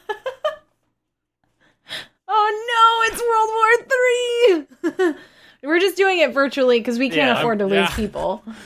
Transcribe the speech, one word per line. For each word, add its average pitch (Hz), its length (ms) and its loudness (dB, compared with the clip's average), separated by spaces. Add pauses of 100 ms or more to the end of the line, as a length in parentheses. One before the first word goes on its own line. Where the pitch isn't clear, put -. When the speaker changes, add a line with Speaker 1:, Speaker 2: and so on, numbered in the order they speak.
(2250)
Speaker 1:
Oh 453 800 2
no, 466 1500 2
it's 285 100 -10 (240)
World - 60 -10
War 381 100 0
Three! 294 80 -2 (480)
<laughs> 262 40 -12
We're 330 120 2
just 370 180 0
doing 381 220 2
it 277 140 2
virtually 254 480 2
'cause 233 180 -4
we 262 100 0
can't 156 260 0
Speaker 2:
Yeah. - 40 -2
Speaker 1:
afford 214 200 0
to 202 60 -2
lose 180 240 0
Speaker 3:
Yeah. - 60 -8
Speaker 1:
people. 202 540 -6
Speaker 3:
<laughs> 226 40 -12 (120)